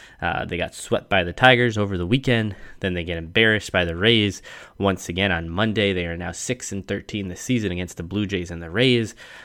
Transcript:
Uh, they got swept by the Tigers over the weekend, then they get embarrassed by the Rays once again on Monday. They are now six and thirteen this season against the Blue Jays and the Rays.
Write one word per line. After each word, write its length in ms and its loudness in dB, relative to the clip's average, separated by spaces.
Uh, 220 -2
they 140 -6
got 180 -4
swept 340 -4
by 140 4
the 80 -4
Tigers 460 6
over 200 0
the 80 -2
weekend, 520 0
then 140 0
they 100 -4
get 120 -4
embarrassed 540 2
by 140 2
the 100 -2
Rays 460 2
once 300 0
again 240 0
on 160 -2
Monday. 460 0
They 120 -2
are 120 -6
now 160 -8
six 400 -8
and 120 -6
thirteen 440 -6
this 100 -10
season 320 0
against 240 -6
the 80 -8
Blue 220 -2
Jays 260 -4
and 100 -10
the 80 -12
Rays. 460 2